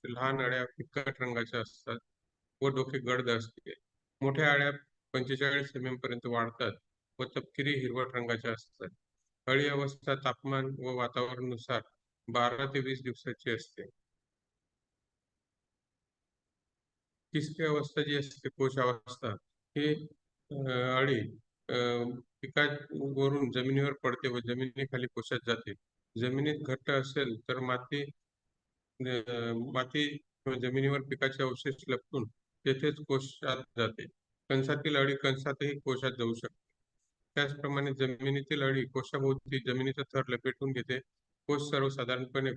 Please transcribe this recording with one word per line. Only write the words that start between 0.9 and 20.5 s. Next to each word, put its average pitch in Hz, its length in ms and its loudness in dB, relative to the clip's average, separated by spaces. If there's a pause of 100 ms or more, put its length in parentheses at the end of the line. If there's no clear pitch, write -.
रंगाच्या 117 380 -2
असतात 117 380 -8 (640)
व 135 60 4
डोके 131 300 0
गर्द 123 320 0
असते. 113 400 -2 (500)
मोठ्या 143 320 4
अळ्या 143 180 6 (420)
पंचेचाळीस 139 640 0
एमएम 127 200 -4
पर्यंत 123 300 -4
वाढतात 117 460 0 (460)
व 127 60 -2
तपकिरी 139 480 -2
हिरवट 127 420 -2
रंगाच्या 120 380 -2
असतात. - 360 -10 (580)
अळी 139 220 4
अवस्था 139 460 0
तापमान 135 500 0
व 131 320 -4
वातावरणानुसार 123 840 -2 (460)
बारा 120 380 4
ते 135 140 0
वीस 131 220 -2
दिवसाची 123 480 -6
असते. 110 360 -4 (3500)
तिसरी 156 320 -2
अवस्था 151 360 2
जी 147 140 0
असते, 139 320 -4
कोश 131 300 0
अवस्था, 123 500 0 (480)
ही, 151 300 0 (440)